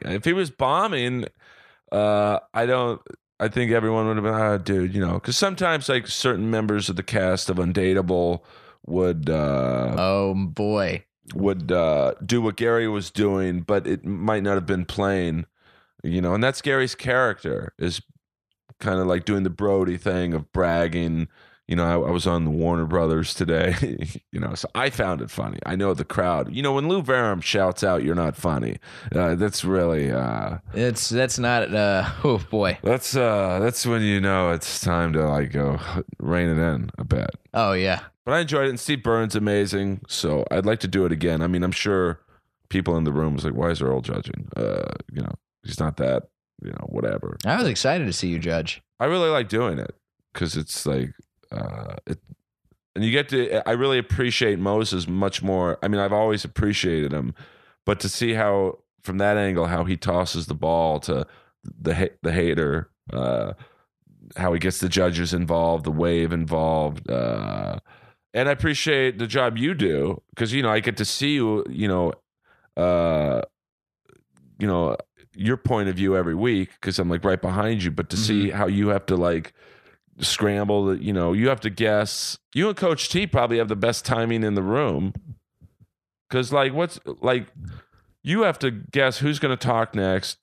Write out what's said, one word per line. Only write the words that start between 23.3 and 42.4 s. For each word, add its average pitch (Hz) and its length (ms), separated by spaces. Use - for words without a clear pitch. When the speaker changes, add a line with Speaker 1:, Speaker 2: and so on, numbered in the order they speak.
Speaker 1:
today, 85 400
<laughs> - 80
you - 60
know, - 140
so - 220
I 131 140
found 92 320
it 55 100
funny. 50 340
I 90 120
know 98 160
the 73 100
crowd, 87 500
you 123 80
know, 139 120
when 143 160
Lou 190 120
Varum 120 400
shouts 95 440
out, 87 180
"You're 80 120
not 82 200
funny," 60 440
uh, 87 200
that's 98 280
really, 85 480
uh, 58 460
Speaker 2:
It's, 113 340
that's 123 320
not, 120 340
uh, 101 300
<laughs> - 100
oh, 120 140
boy. 101 320
Speaker 1:
that's, 123 320
uh, 101 460
that's 120 240
when 117 160
you 101 180
know 95 320
it's - 300
time 85 320
to, 78 120
like, 73 280
go 71 260
rein 87 300
it 80 100
in 78 380
a - 80
bit. - 240
Speaker 2:
Oh, 107 180
yeah. 92 300
Speaker 1:
But 127 80
I 165 80
enjoyed 143 260
it, - 40
and 120 80
Steve 143 220
Burns, 113 340
amazing. 101 760
So 76 420
I'd 92 140
like 113 160
to 98 80
do 95 160
it 85 80
again. 80 280
I 85 60
mean, 90 160
I'm 92 80
sure 92 480